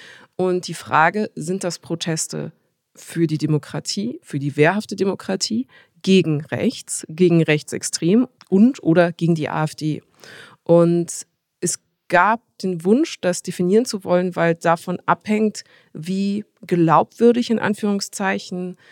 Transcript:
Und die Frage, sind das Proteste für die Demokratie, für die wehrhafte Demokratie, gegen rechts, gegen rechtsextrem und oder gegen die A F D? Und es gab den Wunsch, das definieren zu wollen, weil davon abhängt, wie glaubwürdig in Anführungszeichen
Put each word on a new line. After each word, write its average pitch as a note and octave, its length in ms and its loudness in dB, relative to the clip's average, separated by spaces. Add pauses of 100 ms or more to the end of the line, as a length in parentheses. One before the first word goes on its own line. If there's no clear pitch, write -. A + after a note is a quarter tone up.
(360)
Und F3+ 320 -2
die F3 60 -12
Frage, F3 600 0
sind F#3 300 -8
das F3 160 -6
Proteste D#3+ 720 -6 (420)
für - 320 -4
die D3+ 120 -2
Demokratie, D#3 840 -4
für - 160 -8
die C#3 180 -6
wehrhafte F3+ 380 2
Demokratie, F#3+ 720 -4 (380)
gegen D#3 420 4
rechts, - 640 -4
gegen E3+ 360 4
rechtsextrem E3 800 0 (220)
und A3 340 4
oder E3+ 300 4
gegen E3+ 240 0
die D#3 120 -4
A D#3 160 -2
F - 120 -6
D? D3+ 260 -6 (640)
Und E3+ 600 2 (340)
es F3 180 -4 (300)
gab G3 340 2 (160)
den F3+ 260 -6
Wunsch, B3 360 2
das F3+ 220 -2
definieren F#3 420 0
zu G3+ 180 -8
wollen, F3+ 320 0
weil E3+ 220 2
davon E3+ 500 -2
abhängt, G#3+ 560 0 (300)
wie G3 520 -4 (220)
glaubwürdig F#3 840 2
in A3 100 0
Anführungszeichen G3 1160 -4 (160)